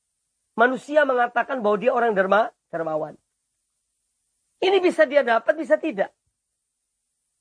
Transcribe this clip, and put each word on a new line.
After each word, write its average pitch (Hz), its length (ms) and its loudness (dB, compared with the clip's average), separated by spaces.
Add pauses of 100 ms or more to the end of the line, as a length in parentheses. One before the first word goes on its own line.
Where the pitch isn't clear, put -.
(520)
manusia 262 560 0
mengatakan 247 560 -2
bahwa 208 160 0
dia 247 160 0
orang 233 160 0
derma-, 196 400 0 (160)
dermawan. 156 480 -6 (1400)
Ini 381 240 2
bisa 311 240 2
dia 277 160 2
dapat, 233 320 0
bisa 302 240 -2
tidak. 208 320 -4 (1300)